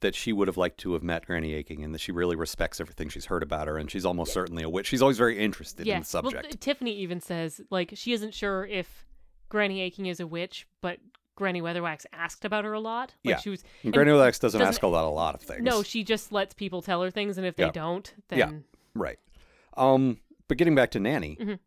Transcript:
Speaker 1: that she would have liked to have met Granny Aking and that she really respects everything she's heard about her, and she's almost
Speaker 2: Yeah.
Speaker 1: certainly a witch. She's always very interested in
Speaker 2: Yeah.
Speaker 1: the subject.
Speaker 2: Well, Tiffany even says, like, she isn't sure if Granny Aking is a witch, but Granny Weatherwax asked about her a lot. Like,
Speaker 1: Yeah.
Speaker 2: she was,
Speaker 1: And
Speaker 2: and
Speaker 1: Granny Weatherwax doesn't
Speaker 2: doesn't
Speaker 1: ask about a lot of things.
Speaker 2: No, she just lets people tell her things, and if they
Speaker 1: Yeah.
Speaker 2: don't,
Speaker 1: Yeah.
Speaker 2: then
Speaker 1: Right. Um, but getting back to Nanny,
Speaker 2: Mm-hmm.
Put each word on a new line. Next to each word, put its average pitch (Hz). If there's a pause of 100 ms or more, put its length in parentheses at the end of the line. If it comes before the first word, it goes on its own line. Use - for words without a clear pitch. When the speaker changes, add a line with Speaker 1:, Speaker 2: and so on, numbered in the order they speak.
Speaker 1:
that 98
she -
would 98
have 90
liked 90
to 92
have 78
met 85
Granny 80
Aking 76
and 76
that 80
she -
really 87
respects 80
everything 78
she's -
heard 87
about 76
her, 76
and 76
she's 92
almost 87
Speaker 2:
Yeah. -
Speaker 1:
certainly 85
a 80
witch. 92
She's 127
always 135
very 117
interested 101
in 220
Speaker 2:
Yeah. 196
Speaker 1:
the -
subject. -
Speaker 2:
Well, 311
Tiffany 262
even 180
says, 165 (100)
like, 185
she 240
isn't 214
sure 196
if 190 (440)
Granny 202 (100)
Aking 190
is 175
a 175
witch, 170 (140)
but 175 (380)
Granny 185
Weatherwax 170
asked 170
about 208
her 214
a 214
lot. 233 (100)
Like, 107
Speaker 1:
Yeah. -
Speaker 2:
she 208
was, 185
Speaker 1:
And - (160)
Speaker 2:
and 113
Speaker 1:
Granny 143
Weatherwax 131
doesn't 110
Speaker 2:
doesn't 98
Speaker 1:
ask -
about 85
a -
lot 78
of -
things. -
Speaker 2:
No, 233
she 214
just 214
lets 196
people 185
tell 180
her 185
things, 202
and 185
if 175
they 180
Speaker 1:
Yeah. 151
Speaker 2:
don't, 170 (160)
Speaker 1:
Yeah. -
Speaker 2:
then 151 (300)
Speaker 1:
Right. 82 (580)
Um, 131 (280)
but 131
getting 170
back 127
to 110
Nanny, 98
Speaker 2:
Mm-hmm. 214 (120)